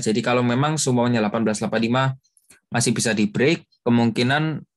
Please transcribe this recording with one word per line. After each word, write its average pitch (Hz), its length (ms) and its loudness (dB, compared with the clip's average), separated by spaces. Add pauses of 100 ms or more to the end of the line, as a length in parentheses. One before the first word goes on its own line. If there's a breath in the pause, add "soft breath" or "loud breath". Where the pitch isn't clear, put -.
Jadi 110 160 0
kalau 123 240 0
memang 139 320 0
semuanya 120 480 0
delapan 107 240 0
belas 107 160 -2
delapan 110 160 -2
lima 120 220 0 (640 soft breath)
masih 117 240 -2
bisa 110 240 0
di 104 160 0
break, 151 320 0 (240)
kemungkinan 123 720 0 (180)